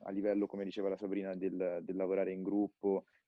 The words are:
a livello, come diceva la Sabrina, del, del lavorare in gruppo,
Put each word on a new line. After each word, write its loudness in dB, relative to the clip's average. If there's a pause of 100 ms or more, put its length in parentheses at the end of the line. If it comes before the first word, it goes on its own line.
a -8
livello, 2
come -4
diceva -2
la 0
Sabrina, -2
del, 0
del -4
lavorare 2
in -4
gruppo, 2 (220)